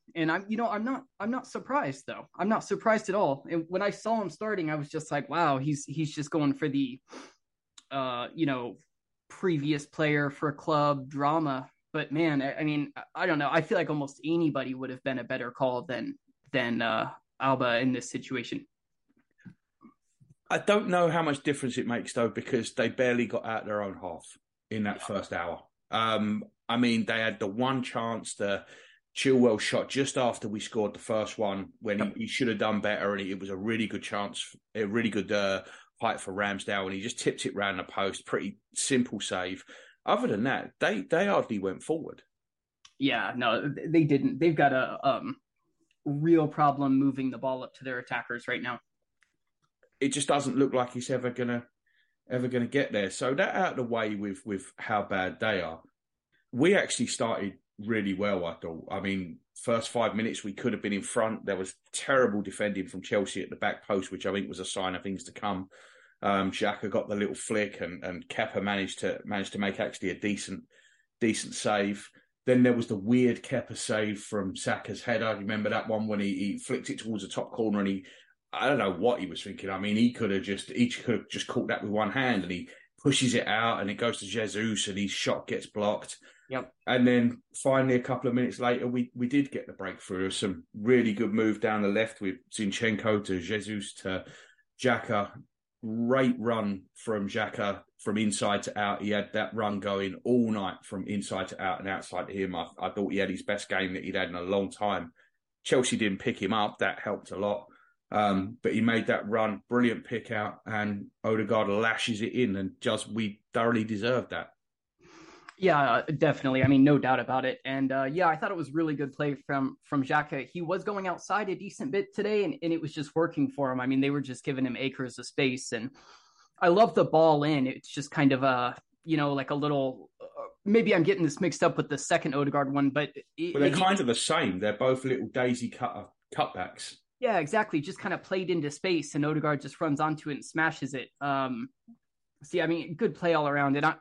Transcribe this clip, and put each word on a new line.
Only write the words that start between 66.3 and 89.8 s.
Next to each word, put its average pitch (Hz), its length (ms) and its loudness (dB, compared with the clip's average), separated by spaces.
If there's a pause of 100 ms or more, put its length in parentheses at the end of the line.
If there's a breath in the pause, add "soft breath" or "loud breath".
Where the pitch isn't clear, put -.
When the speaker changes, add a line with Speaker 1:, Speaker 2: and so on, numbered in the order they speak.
Speaker 2:
Xhaka 104 380 -2
got 107 180 -2
the 107 80 -4
little 101 200 -2
flick, 104 460 -4
and, 87 220 -8
and 90 240 -10
Kepa 110 360 -4
managed 98 360 -2
to, - 260 -4
managed 98 280 -6
to 101 60 -4
make 98 200 -2
actually 98 300 -4
a 87 100 -6
decent, 101 440 -4 (580 soft breath)
decent - 340 0
save. 104 540 -2 (360 soft breath)
Then 127 180 6
there 123 100 8
was 117 140 0
the 113 80 -2
weird 120 480 4
Kepa 113 340 -4
save 107 440 -2
from 95 340 -4
Saka's - 480 -4
header. 113 280 0
You 104 80 -4
remember 107 300 -2
that 110 180 -2
one 110 200 0
when 107 120 0
he, 101 160 0
he 95 220 -2
flicked - 320 -4
it - 100 -6
towards 107 240 -4
the 92 60 -10
top - 220 -6
corner, 107 280 2
and 98 80 2
he, 98 180 -2 (460 loud breath)
I 110 160 0
don't 139 120 4
know 98 120 2
what 92 300 2
he 92 60 -4
was 82 160 -10
thinking. 95 260 -10
I 95 80 -4
mean, 104 180 0
he 120 160 6
could 110 200 0
have 98 100 2
just, 98 300 -6
he 120 180 4
could - 300 0
have - 100 -16
just - 180 -6
caught 113 220 -2
that - 140 -2
with 104 80 -4
one 107 200 0
hand, 120 320 2
and 90 80 -6
he 87 160 -6 (340 loud breath)
pushes 131 340 4
it 113 120 0
out, 110 320 2
and 101 100 -2
it 107 40 -2
goes 117 240 -2
to 101 80 -10
Jesus, 107 640 -2
and 98 100 -6
his 98 140 -2
shot - 360 -2
gets - 200 -6
blocked. - 500 -2 (320 soft breath)
Speaker 1:
Yep. 127 240 -8 (140)
Speaker 2:
And 123 200 6
then 120 360 4 (120)
finally, 131 380 4
a 123 80 4
couple 127 260 -2
of 120 60 2
minutes 123 260 0
later, 123 280 0
we, 123 260 -2
we 123 140 -2
did 139 240 2
get - 160 -8
the - 60 -14
breakthrough. 95 580 -4